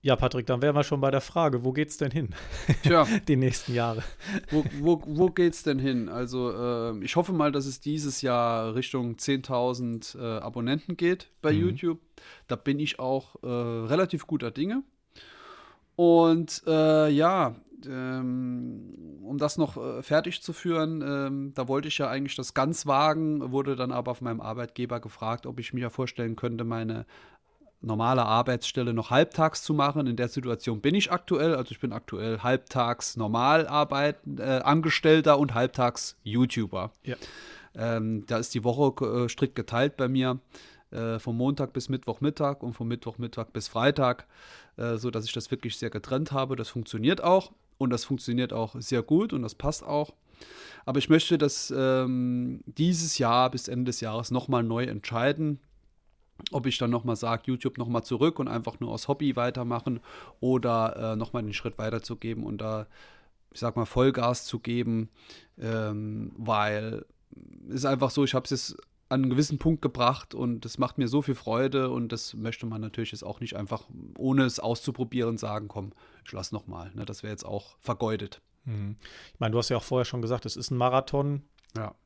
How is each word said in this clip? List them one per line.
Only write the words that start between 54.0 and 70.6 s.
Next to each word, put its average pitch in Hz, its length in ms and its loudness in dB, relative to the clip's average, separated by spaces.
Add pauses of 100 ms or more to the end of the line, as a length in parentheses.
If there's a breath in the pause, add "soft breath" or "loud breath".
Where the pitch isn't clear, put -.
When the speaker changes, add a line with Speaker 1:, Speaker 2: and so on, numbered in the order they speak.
Speaker 2:
Jahres 110 280 -6
noch 127 180 -2
mal 127 140 2
neu 117 220 0
entscheiden, 135 760 -2 (920)
ob 135 160 -2
ich 123 100 0
dann 120 140 0
noch 117 140 -2
mal 120 120 -2
sag, 113 300 -4
YouTube 131 320 -4
noch 120 100 -4
mal 117 140 -2
zurück 139 360 0
und 127 100 -4
einfach 113 320 -6
nur 117 100 -6
aus 110 180 -6
Hobby 143 280 0
weitermachen 120 640 -2 (400 loud breath)
oder, 117 720 2
äh, 110 40 -2
noch 110 160 -6
mal 120 100 -4
den 107 120 -6
Schritt - 240 -8
weiterzugeben 110 640 -6
und 110 140 -6
da, 110 280 -4 (680 soft breath)
ich - 80 -14
sag 117 160 -2
mal, 113 100 0
Vollgas 123 580 2
zu - 140 -6
geben, 117 500 0 (500 loud breath)
ähm, 107 800 -4
weil 107 680 0 (640)
es 110 80 -6
ist 131 100 -2
einfach 139 240 4
so, 143 140 4
ich 135 100 0
hab's 127 160 0
jetzt - 260 -4 (320)
an 131 140 2
einen 131 80 2
gewissen 143 280 2
Punkt 165 240 2
gebracht 123 520 0
und 120 300 -2